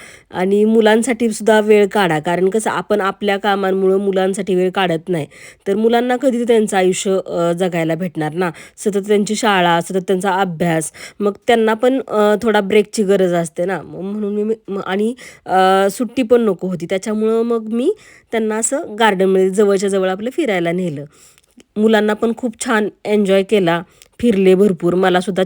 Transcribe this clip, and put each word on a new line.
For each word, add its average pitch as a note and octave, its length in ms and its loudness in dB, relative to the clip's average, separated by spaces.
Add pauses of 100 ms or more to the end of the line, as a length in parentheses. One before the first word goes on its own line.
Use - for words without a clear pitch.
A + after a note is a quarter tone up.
(300)
आणि G3 340 2
मुलांसाठी A3 640 2
सुद्धा G#3+ 300 2
वेळ G#3 260 4
काढा, F#3+ 320 0
कारण F3 320 -2
कसं G#3+ 200 -2
आपण F#3 300 -2
आपल्या G3 360 -2
कामांमुळं F#3+ 640 0
मुलांसाठी F#3+ 540 -2
वेळ F#3 160 2
काढत F3 380 -2
नाही, D#3+ 180 -2 (400)
तर G3 80 0
मुलांना A#3+ 420 2
कधी A#3+ 280 0
त्यांचं G#3+ 320 2
आयुष्य, F#3+ 500 0
अ, E3+ 260 0
जगायला E3+ 420 -2
भेटणार D#3+ 400 -6
ना? F3 160 -4 (260)
सतत G3+ 220 -2
त्यांची G3+ 360 0
शाळा, F3+ 460 2
सतत F3+ 160 -6
त्यांचा F#3 380 -2
अभ्यास, E3+ 580 -2 (280)
मग G3+ 120 0 (140)
त्यांना A3+ 280 2
पण, B3+ 340 0
अ, G#3 340 2
थोडा G#3+ 180 2
ब्रेकची G#3 420 0
गरज F#3+ 300 2
असते E3+ 320 -4
ना. F#3 180 -4
मग D3+ 180 -14
म्हणून G#3 420 -6
मी, A3 120 -2 (140)
म-, G3 180 -6
आणि, G#3 280 -2 (320)
अ, F#3+ 440 4
सुट्टी B3 320 -4
पण A#3+ 180 4
नको F#3 280 0
होती, F3 180 -6
त्याच्यामुळं G#3+ 560 -2
मग A#3 300 -4
मी C4 220 0 (380)
त्यांना A3 240 -2
असं A3+ 420 -6
गार्डनमध्ये F#3+ 520 2
जवळच्या G3+ 380 2
जवळ F#3+ 220 0
आपलं G#3 200 -6
फिरायला F#3+ 420 -2
नेलं. E3 320 -6 (720)
मुलांना G#3+ 380 2
पण A3+ 220 -2
खूप - 280 -8
छान G#3+ 240 0 (160)
एन्जॉय G3 380 2
केला, F3+ 400 0 (360)
फिरले F#3+ 360 4
भरपूर, F#3 400 2
मलासुद्धा F3+ 520 0